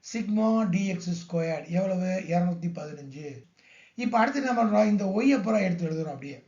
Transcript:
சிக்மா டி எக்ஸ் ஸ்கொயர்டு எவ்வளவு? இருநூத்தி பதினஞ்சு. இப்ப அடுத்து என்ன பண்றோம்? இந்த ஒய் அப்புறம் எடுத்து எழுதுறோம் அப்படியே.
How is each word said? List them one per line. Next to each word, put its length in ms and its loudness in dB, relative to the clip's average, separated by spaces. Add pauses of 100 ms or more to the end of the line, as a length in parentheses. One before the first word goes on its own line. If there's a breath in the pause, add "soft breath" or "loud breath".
சிக்மா 420 0 (240)
டி 100 2 (120)
எக்ஸ் 180 -4 (120)
ஸ்கொயர்டு 440 -2 (100)
எவ்வளவு? 320 0 (220)
இருநூத்தி 380 0 (100)
பதினஞ்சு. 480 -12 (720 soft breath)
இப்ப 240 -2
அடுத்து 220 2
என்ன 180 0
பண்றோம்? 320 4
இந்த 100 2 (140)
ஒய் 200 4
அப்புறம் 300 2
எடுத்து 220 0
எழுதுறோம் 260 -4
அப்படியே. 320 -12